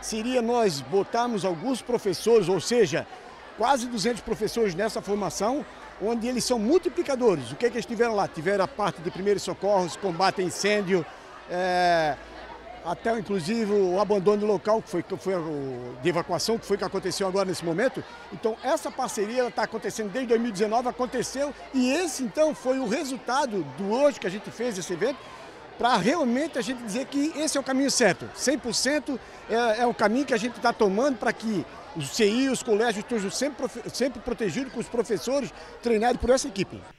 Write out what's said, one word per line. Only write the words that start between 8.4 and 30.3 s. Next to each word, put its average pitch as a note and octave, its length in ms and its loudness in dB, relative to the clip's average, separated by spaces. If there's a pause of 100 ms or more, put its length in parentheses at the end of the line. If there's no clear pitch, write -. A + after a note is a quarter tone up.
a E3+ 40 0
parte F#3+ 320 -2
de D#3+ 80 -6
primeiros F#3+ 360 0
socorros, F#3 500 2
combate F#3 460 0
a F#3 40 0
incêndio, F#3+ 600 2 (440)
é, F3 640 4 (680)
até A3+ 340 0
inclusive G3+ 540 0
o F#3+ 260 4
abandono G3+ 380 4
do G#3 100 0
local, G#3+ 360 2
que - 80 -16
foi, F3 120 -2
que F#3+ 140 -6
foi F#3+ 180 -2
o, C3+ 680 -4
de E3 80 4
evacuação, F3+ 480 0
que - 80 -10
foi G3+ 100 2
que G#3 80 -4
aconteceu F#3+ 420 -2
agora F#3+ 220 2
nesse E3+ 160 -4
momento. E3+ 400 0 (260)
Então A3 320 -2
essa D4 280 0
parceria A3+ 500 -2
ela A#3+ 100 0
tá A3 120 -2
acontecendo G#3 500 -4
desde A#3+ 160 -2
dois A#3 140 4
mil A#3+ 80 -2
e - 20 -6
dezenove, A3 380 0
aconteceu, B3+ 640 -4 (180)
e B3+ 180 4
esse D#4 320 0
então D4 320 2
foi C4 240 0
o C4 80 -2
resultado B3+ 800 -2 (140)
do G3 120 -2
hoje A#3+ 300 4
que A3+ 60 -6
a F3+ 40 0
gente G3+ 200 -8
fez A3+ 260 -4
esse F#3 160 -6
evento, F#3+ 260 -2 (600)
pra A3 180 4
realmente C4+ 640 2
a - 20 2
gente A#3+ 220 -4
dizer A#3 240 -4
que C#4+ 280 0
esse D4+ 220 -2
é C#4 60 2
o - 20 -14
caminho C4 260 2
certo. F3 440 2
Cem C4+ 240 0
por A3+ 160 -4
cento C#4+ 440 0 (300)
é, A3+ 320 2
é A#3+ 60 4
o A#3 80 2
caminho A#3 320 2
que B3 80 2